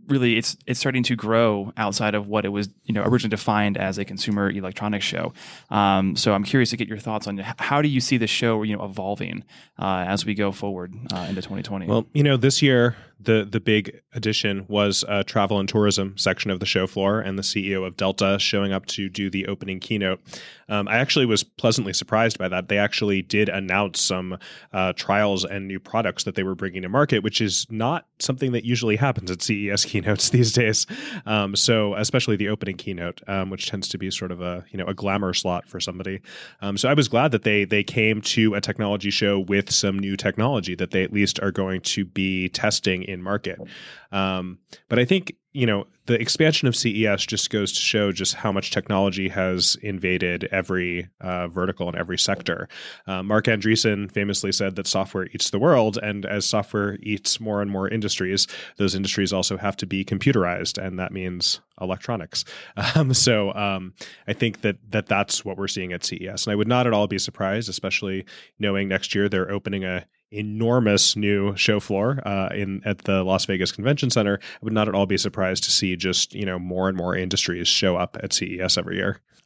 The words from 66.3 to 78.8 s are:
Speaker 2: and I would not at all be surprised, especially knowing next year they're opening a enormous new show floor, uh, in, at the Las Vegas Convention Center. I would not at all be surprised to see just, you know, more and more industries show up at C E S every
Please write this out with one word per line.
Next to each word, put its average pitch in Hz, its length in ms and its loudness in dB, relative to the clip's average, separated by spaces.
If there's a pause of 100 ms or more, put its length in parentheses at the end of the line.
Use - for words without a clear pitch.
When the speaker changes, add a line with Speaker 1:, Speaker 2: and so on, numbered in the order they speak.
Speaker 2:
and 107 60 0
I 104 40 2
would 104 120 2
not 123 200 4
at 113 60 2
all 104 140 4
be 98 120 0
surprised, 104 500 -2
especially 95 560 -4 (340)
knowing 98 280 0
next 95 260 0
year 101 160 4
they're 92 220 0
opening 98 320 -4
a 90 220 -6 (260)
enormous 107 840 4
new 101 400 2
show 104 240 2
floor, 110 480 0
uh, 98 260 0
in, 98 300 -4
at 101 160 -2
the 95 240 2
Las 95 220 2
Vegas 92 260 0
Convention 135 380 0
Center. 101 320 2
I - 220 -18
would 110 100 -4
not 107 140 4
at 95 80 0
all 98 100 4
be 95 120 2
surprised 92 480 -2
to - 60 0
see 92 240 2
just, 90 380 -2
you 101 120 -6
know, 92 140 -4
more 90 300 0
and 95 80 -2
more 90 180 -2
industries 90 520 -2
show 92 280 4
up 87 260 -4
at - 120 -6
C 92 240 -2
E 90 40 -6
S 92 160 2
every 90 200 -4